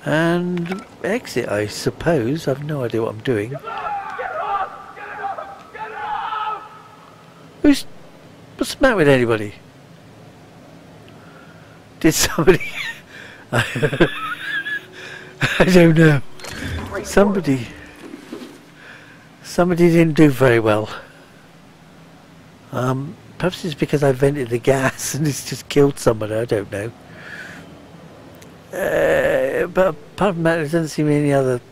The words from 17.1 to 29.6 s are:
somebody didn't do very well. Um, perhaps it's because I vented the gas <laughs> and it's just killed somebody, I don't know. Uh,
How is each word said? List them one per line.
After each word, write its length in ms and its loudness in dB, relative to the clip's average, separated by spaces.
somebody 460 4
didn't 240 6
do 160 8
very 320 4
well. 280 2
Um, 460 -4
perhaps 280 -4
it's 100 -6
because 280 0
I 100 4
vented 340 0
the 100 -2
gas 580 0
<laughs> 0 -
and 120 0
it's 220 -4
just 180 -10
killed 320 4
somebody, 360 0
I 100 -2
don't 260 -2
know. 220 -8
Uh, 960 0